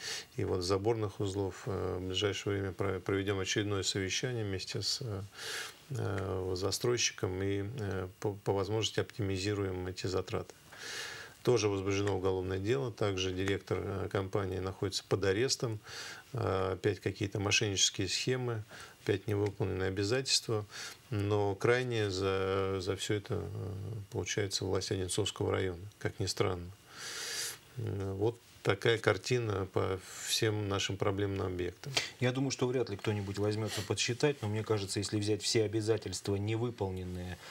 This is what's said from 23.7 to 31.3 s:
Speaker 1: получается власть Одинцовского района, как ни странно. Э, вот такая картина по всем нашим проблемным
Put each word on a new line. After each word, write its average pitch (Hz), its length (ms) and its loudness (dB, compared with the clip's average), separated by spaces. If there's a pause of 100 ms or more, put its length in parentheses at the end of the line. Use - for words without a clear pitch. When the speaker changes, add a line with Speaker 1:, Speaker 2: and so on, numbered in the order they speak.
Speaker 1:
получается 101 540 -2
власть 95 260 0
Одинцовского 98 640 0
района, 95 340 0 (140)
как - 180 -4
ни 98 80 -2
странно. 92 420 0 (1080)
Э, 101 420 -2
вот 110 220 2 (240)
такая 110 340 4
картина 107 720 2
по 95 280 2 (260)
всем 107 420 2
нашим 98 280 0
проблемным 98 500 2